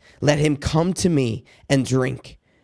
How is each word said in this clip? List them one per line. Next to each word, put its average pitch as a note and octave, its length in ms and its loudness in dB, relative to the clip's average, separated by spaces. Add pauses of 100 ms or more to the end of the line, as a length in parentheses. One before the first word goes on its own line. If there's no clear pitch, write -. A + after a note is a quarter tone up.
(220)
let D3 160 2
him D3 180 0
come E3+ 380 0
to F3+ 160 0
me C3 340 -2 (240)
and C3+ 160 2
drink. B2+ 540 -2 (240)